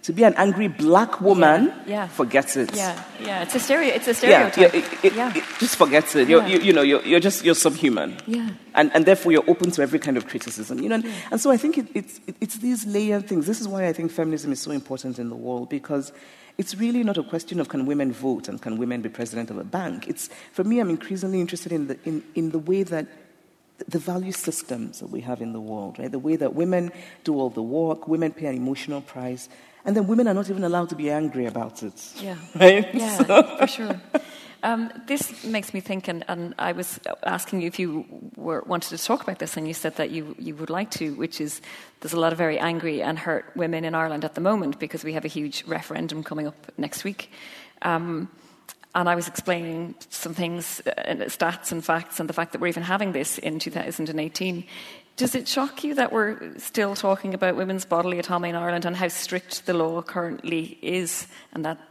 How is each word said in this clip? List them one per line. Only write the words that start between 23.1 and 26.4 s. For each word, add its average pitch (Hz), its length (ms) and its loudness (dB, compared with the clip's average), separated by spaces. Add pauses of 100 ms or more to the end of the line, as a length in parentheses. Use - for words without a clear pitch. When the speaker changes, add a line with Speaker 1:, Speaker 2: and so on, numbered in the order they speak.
Speaker 1:
the 170 100 -2
value 180 320 -4
systems - 680 -8
that - 60 -14
we 127 140 -8
have 123 200 -8
in 113 120 -8
the 113 80 -8
world, 107 380 -10
right? 127 120 -8
The 139 60 -6
way 151 200 0
that 147 180 -2